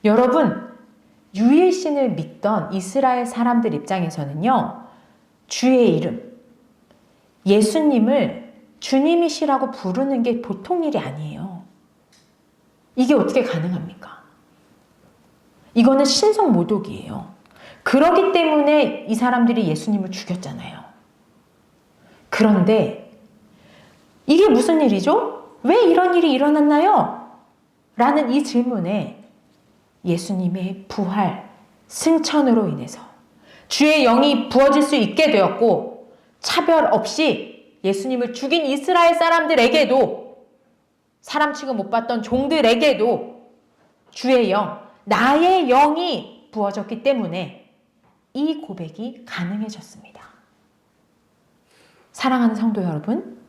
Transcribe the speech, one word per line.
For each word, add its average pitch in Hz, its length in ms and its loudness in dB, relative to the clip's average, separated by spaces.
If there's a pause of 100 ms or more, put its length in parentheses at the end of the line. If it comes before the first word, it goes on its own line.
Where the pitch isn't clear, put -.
여러분, 247 680 2 (600)
유일신을 285 760 2
믿던 175 640 -4
이스라엘 247 520 -2
사람들 233 480 0
입장에서는요, 160 1120 -4 (600)
주의 247 480 4
이름, - 440 -8 (1040)
예수님을 240 960 2 (400)
주님이시라고 302 880 0
부르는 240 520 -4
게 233 180 -2
보통 330 420 -6
일이 294 160 -4
아니에요. 151 640 -12 (1300)
이게 254 160 2
어떻게 - 280 2
가능합니까? 170 840 -8 (1500)
이거는 269 300 4
신성모독이에요. 214 1300 0 (500)
그러기 349 500 2
때문에 302 760 2
이 214 80 -2
사람들이 233 540 0
예수님을 190 420 -4
죽였잖아요. - 720 -10 (1500)
그런데 208 840 0 (1120)
이게 339 240 6
무슨 311 320 4
일이죠? 247 840 0
왜 381 200 4
이런 359 320 4
일이 339 180 2
일어났나요? 294 1000 2 (640)
라는 262 360 0
이 285 120 0
질문에 208 800 -4 (800)
예수님의 180 840 -6
부활, 190 600 -4 (380)
승천으로 285 800 0
인해서 - 320 -10 (680)
주의 302 340 2
영이 254 460 2
부어질 277 320 4
수 294 160 0
있게 240 340 2
되었고, 202 800 0 (280)
차별 - 540 2
없이 - 600 -2 (300)
예수님을 233 500 -4
죽인 294 320 -2
이스라엘 339 500 2
사람들에게도, 302 1080 2 (1000)
사람 294 320 -2
취급 269 220 -8
못 196 140 -6
받던 233 320 -4
종들에게도 247 1300 0 (600)
주의 247 400 0
영, 202 300 -4 (240)
나의 285 640 2
영이 294 840 0
부어졌기 220 520 -6
때문에 185 680 -4 (600)
이 302 280 -4
고백이 202 640 -14
가능해졌습니다. - 960 -10 (1900)
사랑하는 240 440 0
성도 208 280 -2
여러분 175 640 -6